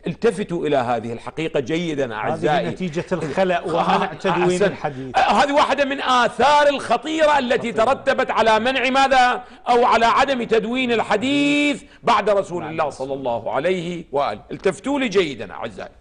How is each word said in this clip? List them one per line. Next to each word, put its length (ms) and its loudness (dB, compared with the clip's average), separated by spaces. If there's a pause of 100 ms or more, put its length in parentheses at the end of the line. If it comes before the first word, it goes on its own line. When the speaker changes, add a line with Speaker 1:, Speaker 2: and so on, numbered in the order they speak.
Speaker 1:
التفتوا 600 -2
إلى 100 2
هذه 360 -2
الحقيقة 460 -6
جيداً 540 -4
أعزائي. 540 -2
Speaker 2:
هذه 40 -6
نتيجة 400 -6
الخلأ 500 -2
ومنع 420 0
Speaker 1:
آه، 100 -6
Speaker 2:
تدوين 300 -2
Speaker 1:
أحسن. 220 2
Speaker 2:
الحديث. 520 -6
Speaker 1:
آه، 20 2
هذه 340 2
واحدة 320 2
من 160 -4
آثار 680 4
الخطيرة 720 2
التي 320 -2
Speaker 2:
خطيرة. 140 2
Speaker 1:
ترتبت 460 0
على 280 4
منع 300 0
ماذا؟ 540 4 (260)
أو 160 4
على 200 4
عدم 380 2
تدوين 480 0
الحديث 920 0 (200)
بعد 260 2
رسول 320 0
Speaker 2:
بعد 100 -10
Speaker 1:
الله 140 -2
Speaker 2:
رسول 220 -6
Speaker 1:
صلى 60 -6
Speaker 2:
الله. 240 -4
Speaker 1:
الله 160 -6
عليه 580 -4
وآله. 300 -2 (100)
التفتوا 480 -2
لي 80 0
جيداً 440 0
أعزائي. 500 -12